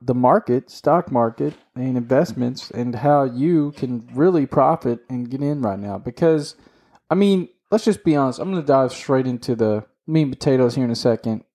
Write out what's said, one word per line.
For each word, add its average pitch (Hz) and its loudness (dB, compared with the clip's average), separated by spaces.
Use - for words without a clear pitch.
the 123 -2
market, 127 2
stock 160 0
market, 123 -2
and 127 -4
investments, 127 -2
and 120 -6
how 143 2
you 147 0
can 123 -8
really 151 2
profit 135 0
and 123 -8
get 135 -8
in 143 -4
right 101 -4
now. 101 -8
Because, 151 -2
I 156 0
mean, 196 2
let's 220 0
just 208 0
be 156 4
honest. 131 0
I'm 180 -6
gonna 175 -4
dive 135 4
straight 131 -2
into 123 -4
the 107 0
meat 156 2
and 135 -2
potatoes 127 2
here 135 0
in 117 -4
a 117 -2
second 113 -2